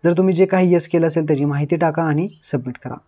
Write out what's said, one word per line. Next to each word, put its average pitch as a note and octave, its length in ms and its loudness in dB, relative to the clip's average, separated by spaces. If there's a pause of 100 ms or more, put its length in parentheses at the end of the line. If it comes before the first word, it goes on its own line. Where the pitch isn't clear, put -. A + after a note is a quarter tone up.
जर E3+ 140 2
तुम्ही F#3+ 160 2
जे F3 120 4
काही F#3 260 2
येस E3+ 160 2
केलं E3 200 0
असेल D#3 200 -2
त्याची D3 180 0
माहिती C#3+ 300 -2
टाका D#3+ 280 -2
आणि D#3+ 240 0 (160)
सबमिट B2 400 -8
करा. A2+ 120 -12 (120)